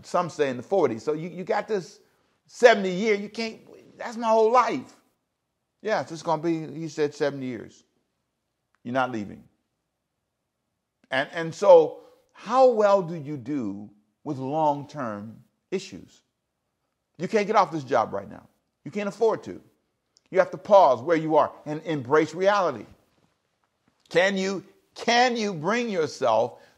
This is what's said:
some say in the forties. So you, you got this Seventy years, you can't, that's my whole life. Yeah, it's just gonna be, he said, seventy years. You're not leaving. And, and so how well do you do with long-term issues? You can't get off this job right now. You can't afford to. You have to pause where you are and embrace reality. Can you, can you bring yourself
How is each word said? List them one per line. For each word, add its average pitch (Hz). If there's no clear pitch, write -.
some 175
say 143
in 127
the 123
forties. 127
So 151
you, 160
you 175
got 208
this 202
Seventy 208
years, 202
you 202
can't, 226
that's 220
my 233
whole 220
life. 220
Yeah, 202
it's 127
just 160
gonna 156
be, 160
he 156
said, 147
seventy 139
years. 101
You're 120
not 127
leaving. 101
And, 139
and 165
so 175
how 254
well 202
do 165
you 151
do 107
with 139
long-term 135
issues? -
You 160
can't 208
get 208
off -
this 156
job 120
right 98
now. 85
You 147
can't 208
afford 208
to. 90
You 175
have 180
to 170
pause 160
where 160
you 160
are 135
and 151
embrace 156
reality. 180
Can 190
you, 190
can 240
you 208
bring 214
yourself 127